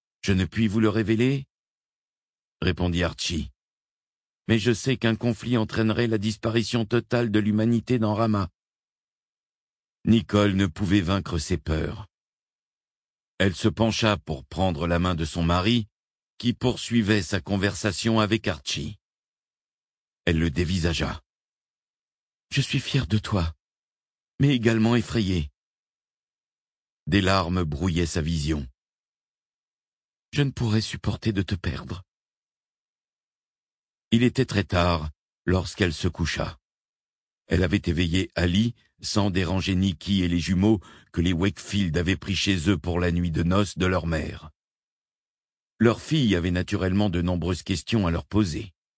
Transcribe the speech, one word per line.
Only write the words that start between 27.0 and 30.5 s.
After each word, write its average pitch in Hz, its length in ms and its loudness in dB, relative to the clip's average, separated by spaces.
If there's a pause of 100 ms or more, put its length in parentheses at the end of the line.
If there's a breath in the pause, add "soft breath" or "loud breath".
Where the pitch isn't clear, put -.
Des 98 140 2
larmes 92 420 2
brouillaient 82 440 0
sa 80 160 -2
vision. « 76 460 -2 (1600)
Je 147 100 2
ne 143 80 0